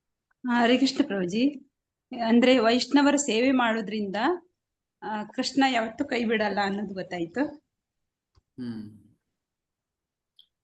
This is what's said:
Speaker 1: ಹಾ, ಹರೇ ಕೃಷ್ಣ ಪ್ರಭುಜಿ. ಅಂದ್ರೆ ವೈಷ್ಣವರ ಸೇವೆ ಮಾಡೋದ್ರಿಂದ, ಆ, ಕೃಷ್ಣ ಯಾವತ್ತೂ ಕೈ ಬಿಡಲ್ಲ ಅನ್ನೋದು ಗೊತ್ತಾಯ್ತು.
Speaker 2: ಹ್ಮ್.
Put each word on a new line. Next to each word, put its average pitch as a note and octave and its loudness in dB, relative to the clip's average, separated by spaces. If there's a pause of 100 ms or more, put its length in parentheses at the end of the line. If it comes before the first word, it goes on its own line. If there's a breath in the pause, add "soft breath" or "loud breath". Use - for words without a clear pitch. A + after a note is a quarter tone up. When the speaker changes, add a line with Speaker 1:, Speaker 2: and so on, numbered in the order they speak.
(480)
Speaker 1:
ಹಾ, A#3+ 2
ಹರೇ A#3+ 4
ಕೃಷ್ಣ C4 0
ಪ್ರಭುಜಿ. G3+ -2 (640)
ಅಂದ್ರೆ B3 6
ವೈಷ್ಣವರ B3+ 4
ಸೇವೆ B3+ 2
ಮಾಡೋದ್ರಿಂದ, A3 -2 (880)
ಆ, G#3 -8
ಕೃಷ್ಣ C4 -2
ಯಾವತ್ತೂ A#3 -4
ಕೈ A#3+ -4
ಬಿಡಲ್ಲ G#3+ 0
ಅನ್ನೋದು G3 -6
ಗೊತ್ತಾಯ್ತು. F#3 -8 (880)
Speaker 2:
ಹ್ಮ್. A2 -12 (1600)